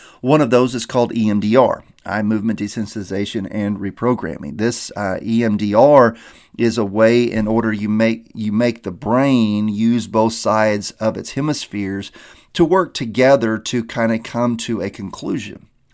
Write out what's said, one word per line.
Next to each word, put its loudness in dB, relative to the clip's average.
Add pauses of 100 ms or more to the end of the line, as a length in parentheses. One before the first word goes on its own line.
(200)
one 4
of 0
those 2
is -4
called 0
E 2
M 2
D 2
R, 4 (200)
eye -4
movement -2
desensitization -6
and -4
reprogramming. -4
This, -4
uh, -2
E 0
M 2
D 0
R 6 (400)
is 0
a 0
way 4
in -2
order 0
you -4
make, 0
you -4
make 0
the -8
brain 0
use 0
both 2
sides 0
of -4
its -10
hemispheres -6 (420)
to 2
work 2
together 2
to -4
kinda -2
come -2
to -4
a -4
conclusion. -8 (260)